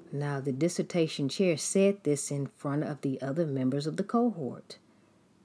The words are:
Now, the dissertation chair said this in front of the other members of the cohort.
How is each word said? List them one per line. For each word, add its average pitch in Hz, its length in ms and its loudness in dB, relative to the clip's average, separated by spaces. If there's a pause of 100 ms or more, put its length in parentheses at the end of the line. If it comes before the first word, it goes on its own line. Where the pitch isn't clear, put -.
(140)
Now, 143 260 -2
the 135 140 -2
dissertation 160 720 0
chair 175 300 2
said 202 480 2
this 147 260 0
in 143 160 -2
front 147 380 -2
of 147 160 -6
the 131 200 -2
other 143 240 0
members 139 420 0
of 160 100 -2
the 190 80 0
cohort. 208 720 -2 (680)